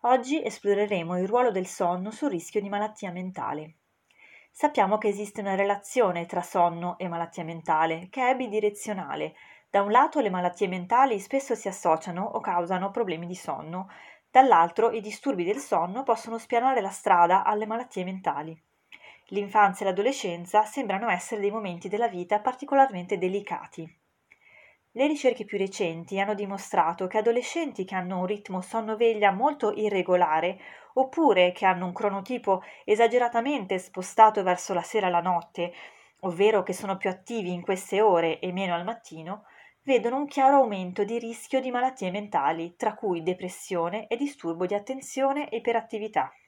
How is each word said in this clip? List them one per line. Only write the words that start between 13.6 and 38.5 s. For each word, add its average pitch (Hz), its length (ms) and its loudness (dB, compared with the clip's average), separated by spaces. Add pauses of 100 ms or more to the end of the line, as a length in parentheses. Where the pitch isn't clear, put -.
dall'altro 220 600 6
i 220 100 -6
disturbi 202 440 -4
del 208 140 -2
sonno 190 440 -2
possono 226 340 -2
spianare 247 440 0
la 190 100 -4
strada 196 540 4
alle 214 200 0
malattie 226 380 -8
mentali. 165 580 -6 (680)
L'infanzia 202 540 2
e 190 60 2
l'adolescenza 202 720 0
sembrano 214 460 -4
essere 196 320 -4
dei 202 80 0
momenti 196 380 -8
della 214 200 0
vita 190 320 -2
particolarmente 254 760 0
delicati. 185 680 -6 (1080)
Le 262 140 2
ricerche 254 380 2
più 202 140 -6
recenti 190 600 -4
hanno 196 140 0
dimostrato 190 760 -2
che 208 120 0
adolescenti 240 680 -2
che 190 100 -10
hanno 185 260 -4
un 185 60 -2
ritmo 190 360 -6
sonno-veglia 220 680 2
molto 240 420 0
irregolare, 185 840 2 (360)
oppure 254 580 4
che 196 140 0
hanno 185 180 4
un 180 80 -4
cronotipo 196 680 -2 (240)
esageratamente 233 920 2
spostato 208 640 4
verso 185 300 0
la 180 80 0
sera 196 280 0
e - 20 2
la 175 100 2
notte, 175 540 -2 (460)
ovvero 196 420 2
che 185 100 -6
sono 190 240 -6
più 190 140 -4
attivi 185 420 -6
in 175 80 -6
queste 190 400 -2
ore 170 380 4
e 180 120 -6